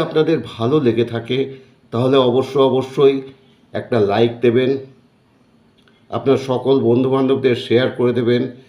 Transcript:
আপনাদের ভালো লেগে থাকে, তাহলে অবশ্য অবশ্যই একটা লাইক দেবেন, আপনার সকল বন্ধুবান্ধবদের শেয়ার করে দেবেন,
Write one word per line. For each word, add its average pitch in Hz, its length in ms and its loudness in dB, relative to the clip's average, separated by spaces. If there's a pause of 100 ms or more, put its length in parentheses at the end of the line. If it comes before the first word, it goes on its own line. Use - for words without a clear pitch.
আপনাদের 156 320 0 (180)
ভালো 120 220 -2 (100)
লেগে 117 260 0
থাকে, 117 260 -6 (540)
তাহলে 131 240 2 (120)
অবশ্য 127 260 -2 (160)
অবশ্যই 135 460 0 (580)
একটা 110 240 -2 (120)
লাইক 117 220 2 (120)
দেবেন, 127 260 2 (1400)
আপনার 131 280 0 (100)
সকল 127 260 0 (140)
বন্ধুবান্ধবদের 131 680 2 (100)
শেয়ার 123 220 2 (100)
করে 123 200 0
দেবেন, 123 240 0 (260)